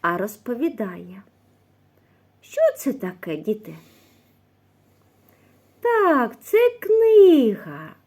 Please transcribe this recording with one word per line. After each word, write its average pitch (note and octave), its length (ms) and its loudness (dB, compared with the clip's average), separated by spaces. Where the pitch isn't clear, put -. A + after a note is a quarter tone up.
а F3 180 -4
розповідає. G3 1040 -10
Що - 200 -10
це C4 140 -6
таке, F3+ 440 -10
діти? E3+ 400 -8
Так, F4+ 640 0
це - 160 0
книга. E4 1120 4